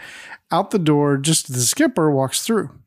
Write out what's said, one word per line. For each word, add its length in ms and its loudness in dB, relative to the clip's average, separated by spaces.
out 200 0
the 80 0
door 400 2
just 320 -2
as 60 -6
the 60 0
skipper 480 2
walks 360 -2
through. 240 -2